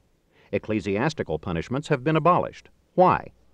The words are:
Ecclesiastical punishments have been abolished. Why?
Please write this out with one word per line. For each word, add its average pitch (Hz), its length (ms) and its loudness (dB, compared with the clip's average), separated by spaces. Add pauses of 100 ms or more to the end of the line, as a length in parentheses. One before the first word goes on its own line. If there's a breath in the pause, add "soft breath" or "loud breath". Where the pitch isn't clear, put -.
(520 soft breath)
Ecclesiastical 101 840 -2
punishments 95 500 -6
have 127 160 -2
been 156 120 0
abolished. 151 520 0 (260)
Why? 170 380 4 (220)